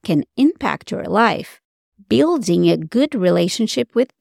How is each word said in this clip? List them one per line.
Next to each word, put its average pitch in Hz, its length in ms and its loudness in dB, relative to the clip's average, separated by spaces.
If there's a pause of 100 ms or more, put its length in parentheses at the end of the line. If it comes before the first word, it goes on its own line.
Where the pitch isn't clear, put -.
can 156 180 0 (140)
impact 254 520 0
your - 140 -6
life. 196 560 -2 (480)
Building 214 640 2
a 170 80 2
good 254 360 -2
relationship 190 800 -2
with 240 160 0 (120)